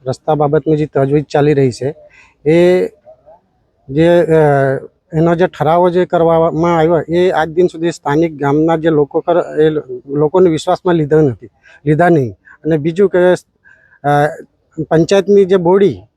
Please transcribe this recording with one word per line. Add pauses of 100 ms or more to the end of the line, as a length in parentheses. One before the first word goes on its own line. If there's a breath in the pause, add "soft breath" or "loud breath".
રસ્તા
બાબતની
જે
તજવીજ
ચાલી
રહી
છે, (540 soft breath)
એ (1000)
જે, (140)
અ, (720)
એનો
જે
ઠરાવો
જે
કરવામાં
આવ્યો,
એ
આજ
દિન
સુધી
સ્થાનિક
ગામના
જે
લોકો
કર-,
એ (380)
લોકોને
વિશ્વાસમાં
લીધા
નથી, (380 soft breath)
લીધા
નહીં. (320 loud breath)
અને
બીજું
કે, (760 soft breath)
અ, (640)
પંચાયતની
જે
બોડી (140)